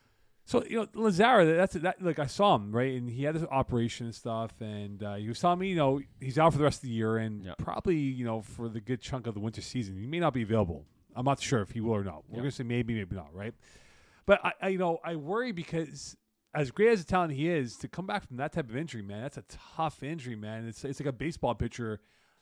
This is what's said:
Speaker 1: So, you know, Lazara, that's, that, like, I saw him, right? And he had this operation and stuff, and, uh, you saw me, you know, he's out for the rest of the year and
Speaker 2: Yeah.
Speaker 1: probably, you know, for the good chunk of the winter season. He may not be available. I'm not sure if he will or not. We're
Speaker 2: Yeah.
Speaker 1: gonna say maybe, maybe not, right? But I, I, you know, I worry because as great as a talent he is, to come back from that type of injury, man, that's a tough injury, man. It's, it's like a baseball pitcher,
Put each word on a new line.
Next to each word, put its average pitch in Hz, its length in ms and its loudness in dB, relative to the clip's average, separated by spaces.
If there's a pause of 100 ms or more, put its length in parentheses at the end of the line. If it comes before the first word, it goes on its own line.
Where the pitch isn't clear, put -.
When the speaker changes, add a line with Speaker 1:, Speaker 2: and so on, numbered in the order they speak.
(480)
Speaker 1:
So, - 160 2
you - 140 -4
know, 220 100 0
Lazara, 208 720 6
that's, 185 160 4
that, 175 300 -2
like, 160 160 0
I 147 80 0
saw 196 280 6
him, 104 160 0
right? 127 220 2
And 123 160 -4
he 123 140 -4
had 151 120 0
this 160 140 0
operation 123 580 0
and 107 80 -8
stuff, 113 460 -6
and, 104 420 -8
uh, 101 120 -6
you 107 180 -6
saw 175 220 2
me, 185 140 -2
you 185 60 0
know, 139 260 4 (180)
he's 131 200 -2
out 165 140 8
for 147 40 2
the 143 60 4
rest 139 200 4
of 131 60 -8
the 117 60 -2
year 110 220 2
and 107 280 -4
Speaker 2:
Yeah. 90 140 -10
Speaker 1:
probably, - 380 0
you 131 280 0
know, 113 160 -2
for 117 280 -8
the 110 100 -6
good 120 220 -4
chunk 123 260 -6
of 113 80 -4
the 104 40 -6
winter 113 220 -4
season. 101 380 -6
He 107 80 -8
may 160 120 -4
not 160 140 2
be 123 100 0
available. 98 420 2 (300)
I'm 123 100 -2
not 139 140 2
sure 117 220 2
if 95 100 -4
he 117 100 -6
will 110 140 2
or 101 80 0
not. 80 240 -6
We're 110 100 -10
Speaker 2:
Yeah. 120 40 -4
Speaker 1:
gonna 131 100 -2
say 131 120 -6
maybe, 120 320 0
maybe 98 200 -4
not, 80 180 -10
right? 101 200 -8 (720)
But 196 180 6
I, 175 180 0
I, 185 80 0
you 190 100 0
know, 170 240 0
I 165 120 -6
worry 202 360 -4
because 165 640 -6 (380)
as 143 180 0
great 214 180 6
as 220 120 4
a 151 40 -8
talent 175 280 2
he 139 160 0
is, 139 280 0
to - 100 -10
come - 200 -8
back 202 200 -4
from 123 100 -12
that 143 160 -4
type 147 160 -4
of 107 60 -8
injury, 139 260 -6
man, 101 200 -8
that's 139 160 -10
a 104 60 -14 (320)
tough 156 280 -4
injury, 135 320 -6
man. 110 320 -8
It's, - 160 -12
it's 135 160 -6
like 143 80 -2
a 139 60 -2
baseball 131 420 -2
pitcher, 113 460 -4 (400)